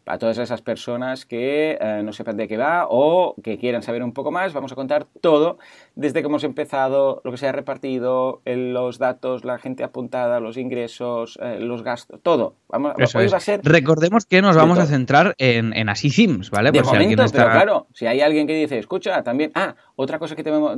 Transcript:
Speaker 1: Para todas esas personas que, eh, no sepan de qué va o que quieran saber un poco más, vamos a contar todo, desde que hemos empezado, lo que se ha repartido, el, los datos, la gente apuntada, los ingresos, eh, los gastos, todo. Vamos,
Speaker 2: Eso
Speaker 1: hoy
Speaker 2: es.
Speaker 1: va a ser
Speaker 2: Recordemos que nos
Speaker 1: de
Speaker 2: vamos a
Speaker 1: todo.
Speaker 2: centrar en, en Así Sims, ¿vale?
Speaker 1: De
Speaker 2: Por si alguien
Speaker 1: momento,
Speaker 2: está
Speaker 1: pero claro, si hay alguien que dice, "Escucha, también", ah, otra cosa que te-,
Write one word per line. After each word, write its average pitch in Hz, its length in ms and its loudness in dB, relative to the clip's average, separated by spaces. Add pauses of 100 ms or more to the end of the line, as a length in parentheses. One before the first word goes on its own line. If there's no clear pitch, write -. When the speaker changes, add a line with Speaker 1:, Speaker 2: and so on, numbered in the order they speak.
Speaker 1:
Para 82 140 -6
todas 113 200 -2
esas 117 240 -6
personas 123 640 -8
que, 143 540 -2
eh, 107 240 -4
no 107 80 -8
sepan 110 240 -8
de 107 100 -4
qué 107 100 -6
va 156 320 0
o 156 540 2
que 107 160 -6
quieran 120 240 -4
saber 120 220 -6
un 117 80 -6
poco 139 180 -6
más, 180 220 -4
vamos 135 180 -8
a 123 60 -14
contar 143 320 -4 (140)
todo, 165 360 4 (380)
desde 143 240 -2
que 143 80 -4
hemos 151 160 -2
empezado, 139 800 0
lo 127 80 -6
que 123 40 -10
se 135 120 -4
ha 131 40 -2
repartido, 131 920 -4
el, 127 280 -4
los 123 260 -4
datos, 127 460 -4
la 123 140 -6
gente - 240 -10
apuntada, 123 560 -4
los 113 180 -8
ingresos, 120 840 -8
eh, 113 160 -8
los 117 240 -6
gastos, - 400 -10
todo. 147 320 0 (140)
Vamos, 143 280 -4
Speaker 2:
Eso 127 220 2
Speaker 1:
hoy 113 60 4
Speaker 2:
es. 101 80 2
Speaker 1:
va - 60 2
a - 20 -2
ser 202 240 -2
Speaker 2:
Recordemos 160 600 4
que 185 160 4
nos 196 140 6
Speaker 1:
de 160 60 8
Speaker 2:
vamos 175 180 6
a 175 40 4
Speaker 1:
todo. 147 100 2
Speaker 2:
centrar 139 460 4
en, 117 380 2
en 110 120 0
Así 131 240 0
Sims, 143 380 2
¿vale? 113 220 4
Speaker 1:
De 147 80 6
Speaker 2:
Por - 100 0
si - 60 4
alguien 214 160 4
Speaker 1:
momento, 233 120 4
Speaker 2:
está - 140 2
Speaker 1:
pero 117 140 6
claro, 185 420 4
si - 100 -8
hay 123 160 0
alguien 151 260 2
que 156 80 -2
dice, 143 240 -2
"Escucha, 175 440 -4
también", 147 320 -2
ah, 165 220 -4 (200)
otra 143 220 -4
cosa 160 180 -10
que 156 80 -10
te-, 156 80 -2 (260)